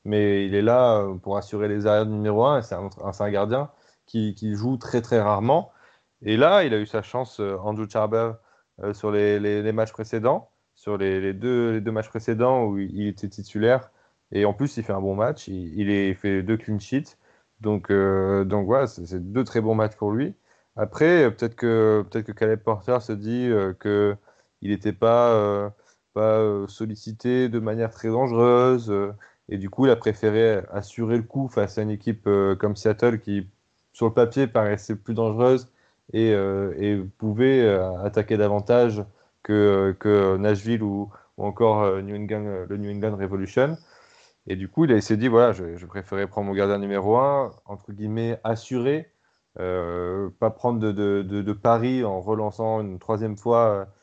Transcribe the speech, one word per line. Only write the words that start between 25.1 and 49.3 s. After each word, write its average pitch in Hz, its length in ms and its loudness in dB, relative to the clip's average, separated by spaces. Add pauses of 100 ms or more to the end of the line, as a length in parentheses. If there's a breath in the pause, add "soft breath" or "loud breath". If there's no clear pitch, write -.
euh, 104 400 2 (440 soft breath)
pas, 110 260 2
euh, 104 280 0
sollicité 110 800 -4
de 117 120 -4
manière 113 320 -4
très - 180 -8
dangereuse, 120 840 4
euh, 101 220 -2 (340 soft breath)
et 104 100 -6
du 95 120 -8
coup, 127 160 0
il 131 60 8
a 117 40 6
préféré 110 680 2 (100)
assurer 110 420 -4
le 117 80 0
coup 135 240 -6
face 104 300 -2
à 110 60 -2
une 107 80 -4
équipe, 107 360 -6
euh, 98 280 2
comme 104 200 -2
Seattle 113 440 0
qui, 101 280 -6 (460)
sur 117 140 0
le 110 60 -2
papier, 123 340 2
paraissait 107 480 -2
plus 110 180 -8
dangereuse 120 560 2 (420)
et, 113 220 2
euh, 98 440 0
et 104 200 0 (220)
pouvait, 123 420 2
euh, 95 420 2
attaquer 104 320 -2
davantage 104 680 2 (400 soft breath)
que, 104 100 -2
euh, 98 400 4
que 98 440 2
Nashville 104 460 0
ou, 101 260 -4 (280 loud breath)
ou 98 80 -6
encore, 107 380 2
euh, 98 180 0
New 101 140 -10
England, 104 300 -6
euh, 95 220 -8
le 98 100 -8
New 101 140 -8
England 104 240 -4
Revolution. 98 600 -2 (680 soft breath)
Et 95 80 -6
du 92 120 -8
coup, 160 180 0
il 139 60 4
a, 110 40 8
il 104 60 4
s'est 110 160 0
dit, 117 100 0
voilà, 117 260 6
je, 87 240 -10
je 87 80 -18
préférais 98 420 -6
prendre 101 200 -6
mon 98 60 -4
gardien 101 240 2
numéro 101 400 0
un, 135 340 2 (140)
entre 101 260 -16
guillemets, 110 520 -4
assuré, 127 680 -4 (500)